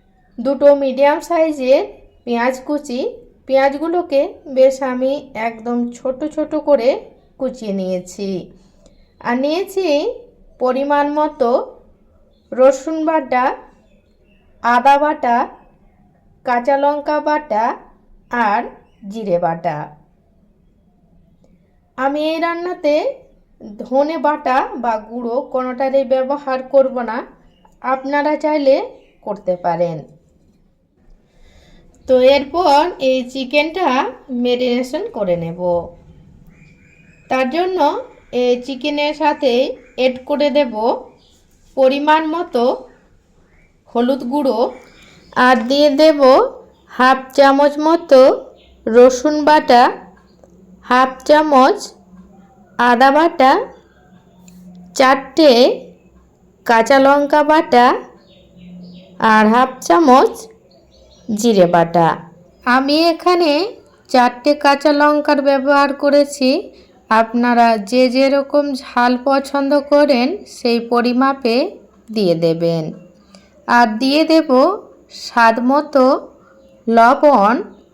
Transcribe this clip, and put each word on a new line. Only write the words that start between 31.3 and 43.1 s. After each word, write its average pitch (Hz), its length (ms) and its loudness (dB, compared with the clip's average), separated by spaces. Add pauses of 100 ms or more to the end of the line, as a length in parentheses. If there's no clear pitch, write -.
তো 262 80 2 (200)
এরপর 285 440 0 (300)
এই 262 100 0 (140)
চিকেনটা 294 540 -4 (560)
ম্যারিনেশন 247 600 -4 (120)
করে 190 280 -2
নেব। 165 160 -12 (1700)
তার 254 260 -2
জন্য 370 240 -2 (640)
এই 247 100 0 (120)
চিকেনের 294 560 -6
সাথে 294 300 -2 (460)
অ্যাড 254 180 -2 (140)
করে 294 180 -2 (100)
দেব 254 160 -2 (1040)
পরিমাণ 285 440 2 (140)
মতো 339 280 -4 (1300)